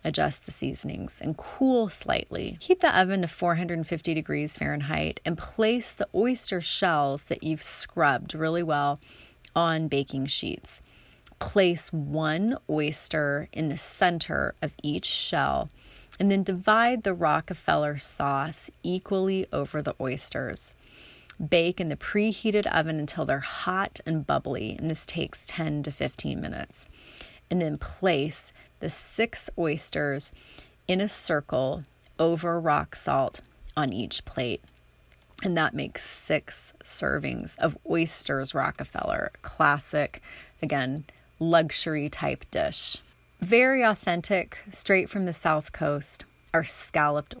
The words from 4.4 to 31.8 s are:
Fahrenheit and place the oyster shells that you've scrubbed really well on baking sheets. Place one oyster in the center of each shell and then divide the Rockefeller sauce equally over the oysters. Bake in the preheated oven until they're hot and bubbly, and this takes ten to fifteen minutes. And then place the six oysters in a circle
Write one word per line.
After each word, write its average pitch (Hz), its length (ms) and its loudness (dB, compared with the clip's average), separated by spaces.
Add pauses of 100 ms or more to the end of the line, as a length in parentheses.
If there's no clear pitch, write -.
Fahrenheit 147 680 -2
and 165 140 -2
place 220 560 0
the - 220 -4
oyster 233 440 0
shells 147 680 2
that - 180 -4
you've 156 180 -2
scrubbed - 720 2
really 160 300 0
well 143 360 2 (560)
on 160 320 2
baking 139 380 -2
sheets. - 560 -6 (560)
Place 180 560 2
one 156 640 0 (100)
oyster 151 840 0
in 160 140 -2
the 147 100 -2
center 156 840 0
of 156 220 -4
each 147 240 -2
shell - 640 0 (500)
and 196 120 6
then 196 100 4
divide 214 640 4
the 196 100 2
Rockefeller 156 840 2
sauce 143 720 -2 (100)
equally 190 720 0
over 143 300 -2
the - 180 -2
oysters. - 720 -4 (760)
Bake 175 300 4
in 170 100 0
the 143 60 -2
preheated 208 720 0
oven 160 320 0
until 151 260 -4
they're 139 180 -2
hot - 680 -4
and 160 180 -2
bubbly, 143 540 -2
and 180 100 -2
this 160 160 -4
takes - 400 -4
ten 151 380 -4
to 147 80 -6
fifteen - 480 -4
minutes. - 480 -8 (640)
And 180 120 2
then 151 160 -2
place - 760 0 (260)
the 160 100 -6
six - 680 0
oysters 151 760 -2 (560)
in 185 140 2
a 214 60 0
circle 143 760 0 (360)